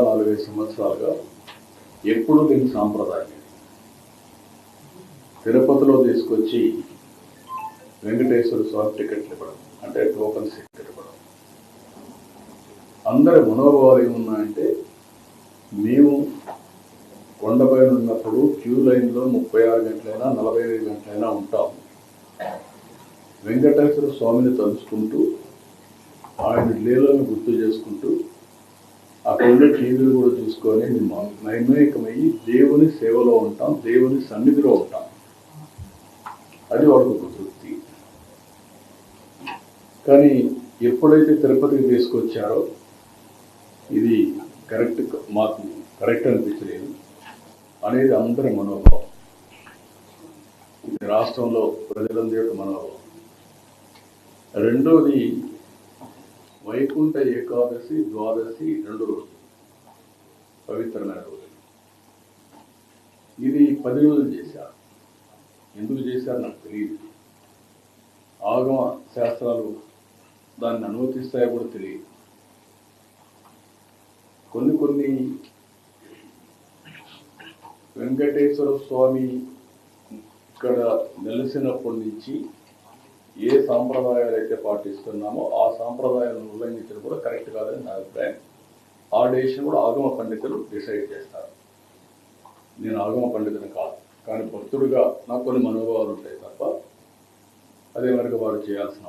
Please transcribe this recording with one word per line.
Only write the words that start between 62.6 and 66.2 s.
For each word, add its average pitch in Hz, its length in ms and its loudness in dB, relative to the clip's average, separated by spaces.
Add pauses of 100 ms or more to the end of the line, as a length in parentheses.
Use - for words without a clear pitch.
ఇది 147 160 4 (200)
పది 127 240 -2
రోజులు 139 300 2
చేశారు. - 360 -16 (1080)
ఎందుకు 127 300 -6
చేశారు 123 360 -6